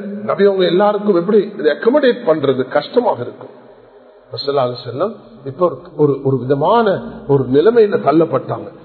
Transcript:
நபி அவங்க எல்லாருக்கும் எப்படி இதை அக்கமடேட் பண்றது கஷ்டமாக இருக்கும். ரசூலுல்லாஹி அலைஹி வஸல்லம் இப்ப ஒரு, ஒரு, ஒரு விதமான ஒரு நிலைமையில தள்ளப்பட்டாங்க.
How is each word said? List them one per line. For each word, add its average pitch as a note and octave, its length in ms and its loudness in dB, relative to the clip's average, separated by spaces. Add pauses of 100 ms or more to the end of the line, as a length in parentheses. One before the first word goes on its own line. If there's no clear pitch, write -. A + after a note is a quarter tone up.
(240)
நபி D3+ 220 0
அவங்க F#3+ 200 2
எல்லாருக்கும் G#3 500 2
எப்படி F#3+ 420 2
இதை D3 140 0
அக்கமடேட் B3 560 2
பண்றது C3+ 400 0
கஷ்டமாக D3 560 -2
இருக்கும். - 260 -14 (840)
ரசூலுல்லாஹி C3 400 -2
அலைஹி A#2+ 40 -10 (120)
வஸல்லம் E3 280 -6 (300)
இப்ப D#3 200 -2
ஒரு, E3 120 -2 (200)
ஒரு, D3 260 2
ஒரு C3+ 160 0
விதமான D#3+ 640 0 (240)
ஒரு C#3 160 2 (100)
நிலைமையில G#3 460 4
தள்ளப்பட்டாங்க. B2+ 720 -2 (140)